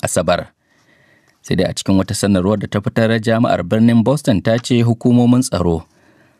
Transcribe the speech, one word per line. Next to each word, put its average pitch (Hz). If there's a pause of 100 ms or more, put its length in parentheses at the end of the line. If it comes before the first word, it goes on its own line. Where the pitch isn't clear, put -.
Asabar. 85 (920)
Sai -
dai 87
a -
cikin -
wata 95
sanarwar 101
da -
ta 104
fitar, 113
jami'ar 113
birnin 113
Boston 127
ta 113
ce 120
hukumomin 123
tsaro 85 (540)